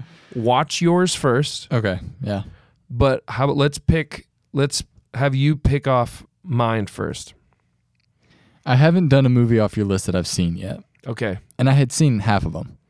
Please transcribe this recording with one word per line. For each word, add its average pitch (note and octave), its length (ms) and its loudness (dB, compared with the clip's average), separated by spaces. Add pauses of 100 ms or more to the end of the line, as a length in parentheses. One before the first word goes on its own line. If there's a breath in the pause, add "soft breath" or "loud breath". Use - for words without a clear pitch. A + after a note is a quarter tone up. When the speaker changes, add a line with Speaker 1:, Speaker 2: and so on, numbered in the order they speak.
(320 loud breath)
Speaker 1:
watch B2 480 0
yours F3 320 2
first. C#3+ 600 0
Speaker 2:
Okay. G#2 260 0 (240)
Yeah. G2 220 -4 (440 soft breath)
Speaker 1:
But C3 380 0
how C3 200 -4
about, C#3 100 0
let's C#3+ 220 0
pick, - 500 -4 (240)
let's C#3 320 -2 (300)
have C3+ 200 -2
you C#3+ 220 2
pick C#3 320 -2
off B2 360 -2 (200)
mine A2+ 420 -2
first. - 480 -10 (1300 soft breath)
Speaker 2:
I D3 120 2
haven't E3 320 4
done C3+ 180 4
a - 20 4
movie A#2+ 300 4
off G#2 180 0
your G#2 100 0
list G2 200 0
that F2+ 80 -2
I've F2+ 140 -2
seen E2+ 280 -2
yet. G2 280 -10 (200)
Speaker 1:
Okay. A2 340 -6 (200)
Speaker 2:
And B2+ 100 2
I C3+ 40 4
had C#3 180 2
seen C3 300 0
half G2+ 260 0
of D#2+ 80 -6
'em. - 240 -14 (120)